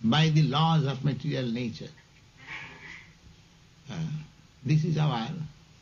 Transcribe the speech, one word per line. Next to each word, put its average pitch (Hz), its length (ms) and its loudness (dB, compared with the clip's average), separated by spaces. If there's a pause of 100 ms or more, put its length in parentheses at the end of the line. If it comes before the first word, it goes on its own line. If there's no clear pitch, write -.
by 147 260 4
the 156 140 6
laws 151 420 4
of 135 180 -4
material 135 440 -2
nature. 113 420 -6 (2000)
Uh, 107 60 -10 (720)
this 156 180 2
is 160 140 0
our, 127 320 0 (520)